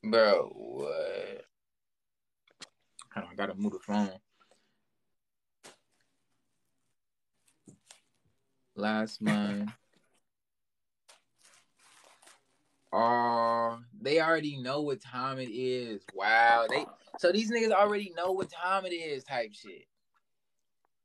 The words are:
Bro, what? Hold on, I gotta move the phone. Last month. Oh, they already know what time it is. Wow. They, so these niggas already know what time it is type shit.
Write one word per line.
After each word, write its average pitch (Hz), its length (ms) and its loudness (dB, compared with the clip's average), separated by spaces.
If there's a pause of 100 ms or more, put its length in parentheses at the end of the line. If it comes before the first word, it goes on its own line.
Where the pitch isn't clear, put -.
(120)
Bro, 101 420 6
what? 73 920 -6 (1700)
Hold 104 140 -10
on, - 40 -20
I - 40 -16
gotta 98 200 -4
move 101 160 -2
the - 80 -10
phone. 104 320 -2 (4000)
Last 107 460 -2
month. 104 480 0 (3250)
Oh, 117 880 2 (220)
they 143 180 4
already 151 380 0
know 135 240 -4
what 139 180 -2
time 131 400 -6
it 123 100 -8
is. 127 520 -4 (120)
Wow. 117 560 6
They, 131 160 -2 (320)
so 175 140 4
these 214 180 0
niggas 226 220 0
already 202 460 2
know 180 160 -2
what 190 180 -4
time 185 340 -2
it 180 80 -6
is 156 300 -6
type 117 300 -6
shit. 101 320 -20 (1200)